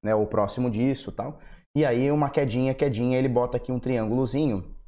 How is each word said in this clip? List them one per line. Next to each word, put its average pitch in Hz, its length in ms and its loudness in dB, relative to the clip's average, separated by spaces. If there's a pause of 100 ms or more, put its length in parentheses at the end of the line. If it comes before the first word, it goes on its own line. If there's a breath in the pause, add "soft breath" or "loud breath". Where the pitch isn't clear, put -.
né, 107 120 0
ou 107 120 2
próximo 107 440 0
disso 127 400 -2
e - 20 -12
tal. 143 260 -10 (380 loud breath)
E 151 80 4
aí 131 260 2
uma 147 200 2
quedinha, 131 440 0
quedinha, 127 440 0
ele 135 100 2
bota 123 280 0
aqui 120 140 -4
um 127 80 -2
triângulozinho. 120 960 -2 (140)